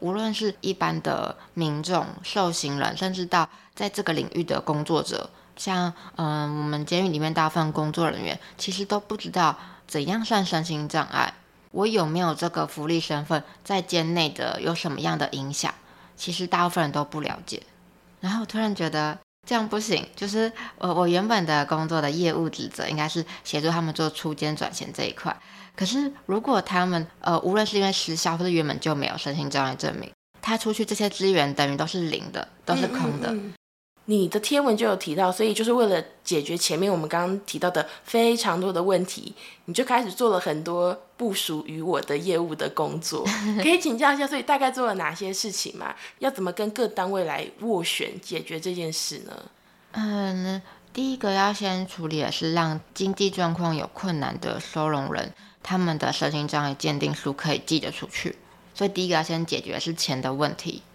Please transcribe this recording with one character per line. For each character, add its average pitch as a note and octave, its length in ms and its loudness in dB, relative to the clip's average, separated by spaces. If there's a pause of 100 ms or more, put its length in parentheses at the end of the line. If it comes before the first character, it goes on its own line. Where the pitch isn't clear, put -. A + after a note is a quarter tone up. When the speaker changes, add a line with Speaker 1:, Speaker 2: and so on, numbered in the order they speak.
Speaker 1:
无 F3 120 -2
论 A3 200 0
是 G#3+ 300 0
一 F#3+ 100 -2
般 E3 300 0
的 - 340 -2 (160)
民 D3+ 300 0
众、 E3+ 240 0 (160)
受 F3+ 280 0
刑 C#3+ 280 -2
人， C#3 180 0
甚 F#3 160 -2
至 F#3 140 -2
到 F3 200 4 (280)
在 G3+ 160 -4
这 G3+ 120 -4
个 E3 120 0
领 C#3 180 0
域 F3 100 0
的 C#3+ 160 0
工 D3+ 240 0
作 D#3 200 2
者， - 260 -4 (260)
像， F3+ 380 -2 (240)
嗯， D3+ 400 -2
我 D3+ 60 -2
们 D3+ 240 -2
监 F3 180 2
狱 F#3 60 2
里 D3+ 80 0
面 D#3 160 0
大 D#3+ 120 4
部 D#3 80 0
分 D#3 180 2
工 D3+ 200 0
作 E3 180 2
人 - 140 -4
员 D#2 160 -4 (160)
其 - 160 -6
实 G3 140 -4
都 G#3 120 2
不 G#3 160 -6
知 G3 160 -8
道 E3+ 240 4 (320)
怎 D3 200 -2
样 A3 180 0
算 G#3 200 4
身 E3 200 0
心 D3+ 240 -4
障 D3 200 2
碍， - 260 2 (380)
我 G3+ 140 2
有 G#3+ 200 4
没 D#3+ 120 0
有 E3+ 160 2
这 E3+ 140 0
个 D#3+ 180 0
福 D3+ 200 -6
利 E3 120 2
身 D3+ 280 -2
份， D#3 180 0 (180)
在 F#3+ 200 0
监 E3+ 320 2
内 D#3+ 160 4
的 - 320 -4
有 E3 120 0
什 E3 160 -4
么 C#3 100 -4
样 D#3+ 180 0
的 C#3+ 140 0
影 C#3 200 -6
响， - 220 -2 (420)
其 - 160 -8
实 F3+ 140 -4
大 F3 180 2
部 F3 60 2
分 E3+ 140 2
人 C#3+ 60 -2
都 D3 140 0
不 D3+ 160 -6
了 - 240 -6
解。 - 180 -10 (580)
然 F#3 120 -2
后 A3+ 80 -2
我 G#3 60 -6
突 G#3+ 120 -6
然 G#3+ 160 0
觉 E3 140 -2
得 D3+ 300 -2 (280)
这 A#3+ 80 -2
样 A3 120 2
不 G#3+ 140 -2
行， G#3+ 340 0
就 G3+ 140 -6
是 A3 240 2 (240)
我， F3+ 160 0
我 F3 160 4
原 F3+ 180 4
本 G#3+ 200 4
的 D3+ 180 4
工 D#3 240 0
作 D#3+ 120 2
的 C#3+ 100 2
业 E3 220 2
务 D#3+ 160 2
职 - 200 -6
责 - 180 -6
应 D#3 80 -4
该 D3+ 140 0
是 E3 160 -2 (180)
协 D3+ 180 -2
助 D#3+ 100 2
他 E3+ 100 2
们 D#3+ 140 -2
做 D#3+ 160 2
出 D#3 240 -4
监 D3+ 200 -2
转 - 180 -4
衔 - 200 -8
这 - 120 -4
一 - 80 -4
块， - 220 -4 (400)
可 F#3+ 100 -2
是 C#4 280 0 (140)
如 G3 120 2
果 A#3 220 2
他 F3+ 240 2
们， F3 200 2 (160)
呃， E3+ 200 4
无 F#3 140 0
论 G#3+ 100 4
是 G3+ 140 0
因 G3 40 6
为 G3 80 4
失 E3 240 0
效 E3 220 0
或 F3 80 0
是 F3+ 80 2
原 D#3+ 120 4
本 C#3+ 140 -2
就 D#3 160 0
没 C#3 120 0
有 - 100 -2
身 C#3+ 180 -4
心 D3 140 -2
障 C#3 160 2
碍 C3 100 -2
证 D3+ 220 -4
明， - 140 -10 (320)
他 A3+ 160 0
出 G#3+ 140 0
去 G#3+ 120 0
这 G#3 100 -2
些 G#3 140 2
资 F#3+ 220 2
源 D3 240 4
等 C#3 180 2
于 C#3 40 -2
都 D3+ 100 0
是 E3 240 -2
零 D3+ 200 -4
的， - 160 -6 (200)
都 - 100 2
是 F3 120 2
空 B3 300 -2
的。 - 140 -2
Speaker 2:
嗯， A3 40 -2
嗯， G3+ 120 -6
嗯。 F3 60 -14 (520)
你 G#3 200 4
的 G#3 140 0
贴 C#4+ 200 2
文 B3 160 4
就 A3+ 100 2
有 G3+ 100 4
提 E3 180 -4
到， F#3 160 4
所 A3 160 2
以 G#3 80 4
就 A3 80 0
是 A#3 100 4
为 A#3+ 140 6
了 F3+ 160 4 (220)
解 D3+ 180 2
决 E3 160 -2
前 E3 180 0
面 F#3+ 140 4
我 F#3 60 4
们 D#3 120 0
刚 F3 200 2
刚 G3 180 -2
提 - 140 -6
到 F3+ 100 4
的 D#3 160 2 (160)
非 A#3 340 4
常 G3 240 2
多 F#3+ 120 0
的 E3+ 100 2
问 F#3 240 4
题， - 260 -10 (340)
你 E3+ 80 -6
就 B3+ 100 2
开 B3+ 180 2
始 G3+ 80 -4
做 A#3 200 2
了 F#3+ 100 4
很 D#3 240 -2
多 F3 340 2 (180)
不 A#3 160 0
属 D#3+ 320 -2
于 D#3 160 -8
我 D#3 200 0
的 C#3+ 180 0
业 E3+ 180 2
务 E3 160 0
的 D#3 180 -2
工 D3+ 300 -2
作。 - 240 -2 (180)
Speaker 1:
<laughs> G#3 200 2
Speaker 2:
可 D4+ 60 4
以 F4 100 6
请 D4 180 0
教 C#4+ 160 6
一 C#4 60 2
下， C#4+ 80 2
所 C#4+ 100 -2
以 B3 60 -2
大 C#4 160 2
概 C4+ 100 4
做 C4 200 0
了 G3+ 60 0
哪 E3 200 -2
些 F#3+ 180 -6
事 F#3+ 200 -4
情 - 240 -6
吗？ - 180 -6 (240)
要 C4 100 0
怎 C4 140 -4
么 F3+ 100 -2
跟 G#3+ 180 0
各 G#3+ 180 0
单 F#3+ 240 -2
位 F#3+ 100 2
来 D#3 240 -2 (140)
斡 G3+ 240 0
旋 - 360 -2
解 D#3+ 220 -6
决 D#3+ 160 -6
这 F3+ 160 -4
件 E3 180 -4
事 - 280 -4
呢？ - 220 -14 (500)
Speaker 1:
嗯， F#3+ 680 -2 (320)
第 C4 200 -2
一 B3+ 40 -4
个 G#3+ 140 0
要 G3 220 4
先 F#3+ 340 -2
处 E3 220 -6
理 D#3 120 0
的 - 120 0
是 E3 200 0
让 D#3+ 280 2 (120)
经 F#3+ 220 0
济 G3 160 4
状 F3 240 0
况 E3 220 0
有 - 180 -4
困 F3 240 -2
难 C3 220 -2
的 - 180 -4
收 D#3 300 -2
容 C#3 240 0
人， - 200 -4 (300)
他 F#3 160 0
们 E3+ 200 2
的 - 140 0
身 D3 200 0
心 D3 160 0
障 D3 160 0
碍 C#3 100 -2
鉴 D3 240 -2
定 D3 160 0
书 D3 180 -4
可 C#3+ 220 0
以 - 100 -2
寄 D#3+ 140 2
得 - 140 -4
出 - 160 -10
去， - 280 -6 (380)
所 G3+ 100 -2
以 G3 60 4
第 F#3 160 -2
一 - 20 -2
个 F3 60 2
要 D#3 80 4
先 E3 240 -2
解 - 140 -2
决 E2+ 140 -8
的 - 40 -4
是 E3 160 -4
钱 C3 260 -2
的 C3 140 -2
问 C#3+ 220 0
题。 - 260 -8 (120)